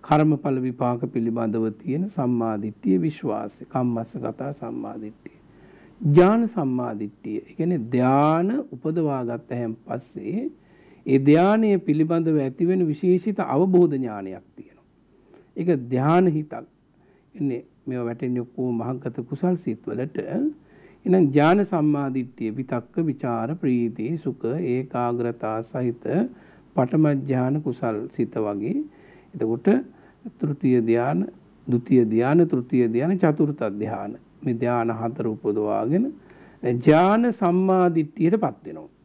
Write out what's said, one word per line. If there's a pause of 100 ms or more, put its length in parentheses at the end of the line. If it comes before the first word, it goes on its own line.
කර්මඵල
විපාක
පිළිබඳව
තියෙන
සම්මා
දිට්ඨිය
විශ්වාසය.
කම්මස්ස
කතා
සම්මා
දිට්ඨිය. (640)
ඥාන
සම්මා
දිට්ඨිය.
ඒ
කියන්නේ
ධාන (180)
උපදවා
ගත්තයන්
පස්සේ (600)
ඒ
ධානය
පිළිබඳව
ඇතිවෙන
විශේෂිත
අවබෝධ
ඥානයක්
තියෙනවා. (680)
ඒක (160)
ධාන
හිතක්. (840)
එන්නේ (200)
මේවා
වැටෙන්නේ
ඔක්කොම
මහඟත
කුසල්
සිත්
වලට. (880)
එහෙනම්
ඥාන
සම්මා
දිට්ඨිය
විතක්ක,
විචාර,
ප්‍රීති, (100)
සුඛ, (200)
ඒකාග්‍රතා
සහිත (680)
පඨම (140)
ධාන
කුසල් (120)
සිත
වගේ. (580)
එතකොට (640)
තෘතීය
ධාන, (480)
ဒု
တိ
ය
ධාන,
තෘතීය
ධාන,
චතුර්ථ (100)
ධාන. (260)
මේ
ධාන
හතර
උපදවාගෙන (580)
ඥාන
සම්මා
දිට්ඨියටපත්
වෙනවා. (160)